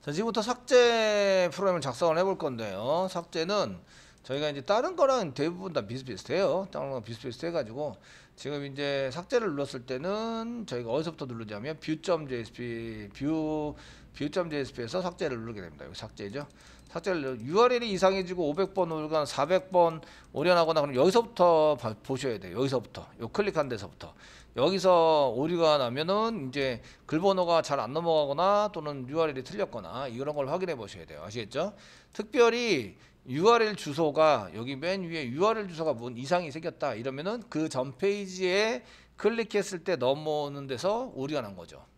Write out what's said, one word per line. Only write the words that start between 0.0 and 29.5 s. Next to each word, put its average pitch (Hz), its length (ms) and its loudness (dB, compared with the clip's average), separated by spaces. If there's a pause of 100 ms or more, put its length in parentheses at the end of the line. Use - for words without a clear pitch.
자, 147 120 -8
지금부터 220 280 -2
삭제 214 1080 4
프로그램을 180 300 0
작성을 151 360 2
해볼 185 200 2
건데요. 127 760 -2
삭제는 165 640 -2 (460)
저희가 147 260 -2
이제 139 120 -6
다른 254 340 0
거랑 262 380 4
대부분 175 400 -4
다 143 80 0
비슷비슷해요. 135 920 -2
다른 147 180 -6
거랑 127 140 -8
비슷비슷해가지고 127 960 -6 (400)
지금 143 280 -8
이제 139 460 -4
삭제를 190 380 -2
눌렀을 139 360 -6
때는 226 840 -6
저희가 120 240 -6
어디서부터 156 340 -4
누르냐면 113 560 -8
뷰 156 200 -4
점 160 280 -2
제이에스피, 113 840 -8
뷰, 151 640 -2 (400)
뷰 147 160 -6
점 175 180 -2
제이에스피에서 139 520 -6
삭제를 170 360 -4
누르게 113 220 -10
됩니다. 76 260 -14
여기 80 100 -16
삭제죠. 110 520 -10 (400)
삭제를 175 340 -4
누르-, 131 220 -6
유알엘이 233 480 4
이상해지고 185 580 2
오백 190 240 0
번 175 180 0
오류가 151 340 0
사백 175 460 0
번 165 300 4 (300)
오류나거나 160 480 4
그럼 143 160 0
여기서부터 165 840 6
봐-, 110 240 -4
보셔야 127 360 -4
돼요. 90 180 -10
여기서부터. 127 480 -2 (140)
요 113 80 -8
클릭한 160 400 -2
데서부터. 98 460 -10 (420)
여기서 165 720 6
오류가 156 480 4
나면은 160 720 0
이제 131 320 -2 (240)
글번호가 170 560 2
잘 143 180 -2
안 120 140 -4
넘어가거나 170 800 2
또는 147 340 -8
유알엘이 147 360 0
틀렸거나 127 680 -6